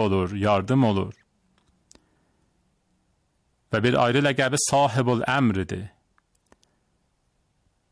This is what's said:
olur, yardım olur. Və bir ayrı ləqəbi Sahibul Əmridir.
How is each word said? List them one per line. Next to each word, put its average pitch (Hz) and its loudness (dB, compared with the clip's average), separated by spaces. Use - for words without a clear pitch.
olur, 95 0
yardım 104 0
olur. 98 0
Və 107 0
bir 123 2
ayrı 123 2
ləqəbi 135 0
Sahibul 123 0
Əmridir. 101 -2